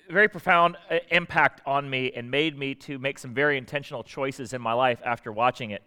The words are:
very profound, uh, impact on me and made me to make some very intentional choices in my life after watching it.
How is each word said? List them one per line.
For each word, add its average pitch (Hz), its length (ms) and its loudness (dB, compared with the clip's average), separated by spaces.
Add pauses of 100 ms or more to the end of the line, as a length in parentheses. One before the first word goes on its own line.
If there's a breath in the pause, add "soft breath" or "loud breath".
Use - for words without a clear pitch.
(100)
very 202 180 4
profound, 175 480 4 (140)
uh, 170 80 0 (120)
impact 165 540 2
on 139 240 -2
me 127 240 -2
and 120 180 -10
made 143 280 0
me 139 160 -6
to 139 240 -12
make 135 200 -4
some 127 140 -14
very 143 240 2
intentional 131 460 -8
choices 135 500 -8
in 127 80 -8
my 117 120 -2
life 123 320 2
after 120 260 -6
watching 113 400 -2
it. 98 160 -10